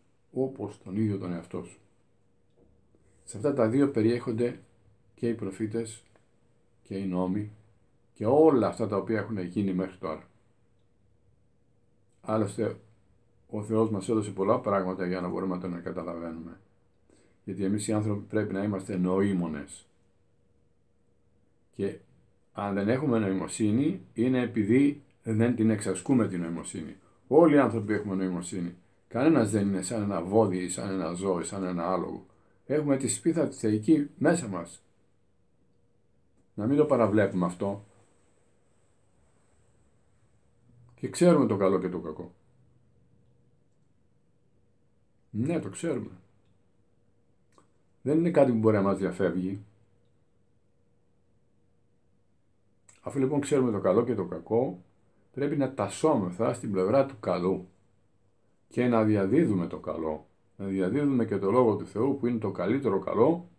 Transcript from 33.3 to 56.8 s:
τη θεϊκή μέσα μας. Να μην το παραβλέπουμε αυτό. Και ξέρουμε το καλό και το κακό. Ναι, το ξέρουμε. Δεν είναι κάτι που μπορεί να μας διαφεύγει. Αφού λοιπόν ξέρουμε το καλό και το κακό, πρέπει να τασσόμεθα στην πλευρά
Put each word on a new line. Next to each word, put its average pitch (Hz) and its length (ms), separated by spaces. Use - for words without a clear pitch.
τη - 80
θεϊκή 117 640
μέσα 147 300
μας. 87 360
Να 104 120
μην 139 120
το 147 80
παραβλέπουμε 104 600
αυτό. 101 400
Και 131 140
ξέρουμε 165 360
το 110 120
καλό 98 220
και 90 100
το 90 100
κακό. - 340
Ναι, 143 300
το - 100
ξέρουμε. 131 420
Δεν 143 160
είναι 170 140
κάτι 139 200
που 113 60
μπορεί 107 180
να 101 60
μας 98 160
διαφεύγει. 92 640
Αφού - 180
λοιπόν 139 200
ξέρουμε 131 320
το 101 80
καλό 95 240
και 120 120
το 98 100
κακό, 113 580
πρέπει 143 220
να 135 180
τασσόμεθα 110 800
στην 117 180
πλευρά 101 340